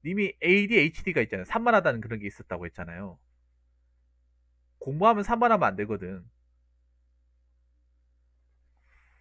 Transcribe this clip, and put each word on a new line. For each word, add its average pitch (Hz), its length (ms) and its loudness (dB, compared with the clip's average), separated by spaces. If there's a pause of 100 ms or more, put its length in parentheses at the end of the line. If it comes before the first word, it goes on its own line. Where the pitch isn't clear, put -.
님이 190 360 -2
에이디에이치디가 180 800 2
있잖아요. 98 220 -6
산만하다는 202 540 2
그런 113 200 -10
게 104 80 -10
있었다고 90 380 -10
했잖아요. 87 540 -12 (1600)
공부하면 190 440 2
산만하면 226 440 2
안 95 80 0
되거든. 95 480 -6 (3000)